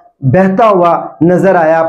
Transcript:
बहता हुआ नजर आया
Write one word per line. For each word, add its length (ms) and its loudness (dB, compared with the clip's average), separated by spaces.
बहता 420 0
हुआ 580 -2
नजर 340 0
आया 320 0